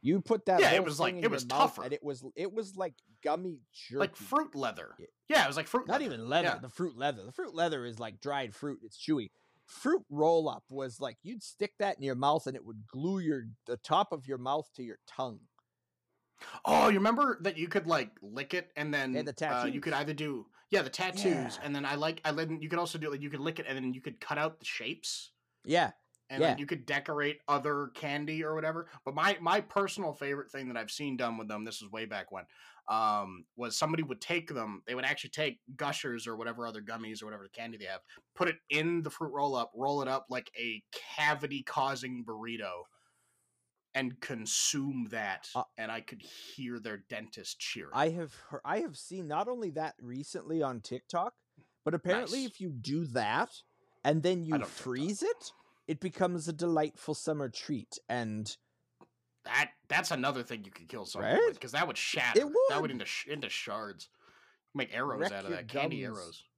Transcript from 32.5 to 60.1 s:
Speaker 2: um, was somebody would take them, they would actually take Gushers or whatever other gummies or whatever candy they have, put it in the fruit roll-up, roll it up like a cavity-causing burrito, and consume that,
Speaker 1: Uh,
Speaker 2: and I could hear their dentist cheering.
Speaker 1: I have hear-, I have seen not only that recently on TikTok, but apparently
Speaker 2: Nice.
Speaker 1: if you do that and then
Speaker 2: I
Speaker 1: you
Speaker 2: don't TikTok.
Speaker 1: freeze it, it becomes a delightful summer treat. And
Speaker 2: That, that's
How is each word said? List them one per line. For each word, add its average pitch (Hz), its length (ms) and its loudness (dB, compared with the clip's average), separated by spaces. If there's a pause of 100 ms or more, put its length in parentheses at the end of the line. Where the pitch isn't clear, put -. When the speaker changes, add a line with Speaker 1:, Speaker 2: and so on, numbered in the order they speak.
Speaker 2:
um, 104 580 2 (100)
was 117 220 -4
somebody 160 240 2
would 127 180 -4
take 170 320 -2
them, 107 340 -4
they 123 100 -4
would 127 80 -2
actually 139 260 -2
take 151 300 -2 (160)
Gushers 123 500 -2
or 113 100 -4
whatever 117 300 -4
other 110 160 -8
gummies 110 400 -8
or 107 40 -10
whatever 101 220 -12
candy 113 300 -10
they 104 80 -12
have, 95 140 -6 (340)
put 175 140 2
it 165 80 -2 (120)
in 165 340 2
the 151 80 -4
fruit 147 220 -6
roll-up, 135 420 0
roll 139 280 0
it 127 60 -2
up 135 200 0
like 127 300 -6
a 113 240 -4 (340)
cavity-causing 139 1120 0
burrito, 110 540 -6 (1120)
and 131 260 -2
consume 131 880 0
that, 104 440 -4
Speaker 1:
Uh, 127 80 0 (160)
Speaker 2:
and 110 120 -4
I 113 120 -4
could 110 200 -14
hear - 560 -10
their 107 200 -6 (100)
dentist 110 520 -10
cheering. - 340 -6
Speaker 1:
I 147 160 6
have 165 240 -6 (160)
hear-, 147 140 -6
I 170 160 0
have 226 180 -4
seen 180 280 -8
not 160 220 0
only 233 220 -4
that 156 300 -4
recently 139 600 -4
on 127 220 0
TikTok, 175 520 -4 (500)
but 160 100 2
apparently 214 480 2
Speaker 2:
Nice. 247 80 -4
Speaker 1:
if - 100 -16
you 180 100 -4
do 139 360 -2
that 120 560 2 (420)
and 151 180 6
then 180 180 4
Speaker 2:
I - 20 -4
Speaker 1:
you 160 80 -2
Speaker 2:
don't 147 100 4
TikTok. - 160 -6
Speaker 1:
freeze 147 460 -2
it, 453 300 -2 (360)
it 160 120 -2
becomes 175 460 0
a 170 60 -4
delightful 156 600 0
summer 147 340 -2
treat. - 500 -6 (100)
And 110 460 -2 (880)
Speaker 2:
That, 139 260 2 (180)
that's 170 220 4